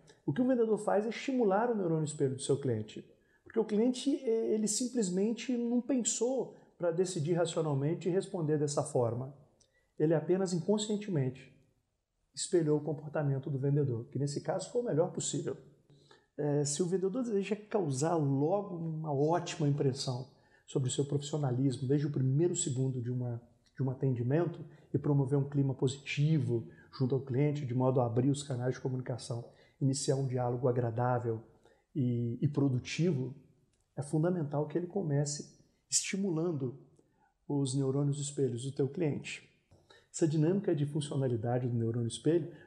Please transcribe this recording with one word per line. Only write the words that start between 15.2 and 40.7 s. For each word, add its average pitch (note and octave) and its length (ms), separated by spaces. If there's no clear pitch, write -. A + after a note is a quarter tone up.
Eh, D3 260
se D3 200
o - 20
vendedor F#3+ 380
deseja G3+ 320
causar E3 600
logo D#3+ 600
uma D#3+ 360
ótima D#3 560
impressão C3+ 600
sobre C3 220
o - 20
seu D3 140
profissionalismo C#3 800
desde C#3+ 180
o D3 60
primeiro C3+ 440
segundo C3 460
de A#2+ 100
uma, B2 300
de - 60
um C3 80
atendimento C3+ 720
e - 60
promover C#3+ 400
um C#3+ 100
clima C3+ 240
positivo C3 960
junto C3 240
ao B2+ 60
cliente, D3 440
de A#2+ 80
modo B2+ 260
a B2 60
abrir B2 240
os C#3 140
canais B2+ 320
de - 40
comunicação, B2+ 640
iniciar C3+ 360
um C#3 100
diálogo B2 400
agradável, A#2+ 720
e, A#2+ 420
e D3 60
produtivo, C3+ 880
é - 80
fundamental D#3 680
que E3 100
ele F3+ 100
comece D3 720
estimulando E3 880
os C#3 300
neurônios C#3+ 440
espelhos C3 440
do C3+ 80
teu C3+ 160
cliente. - 640
Essa - 160
dinâmica E3 480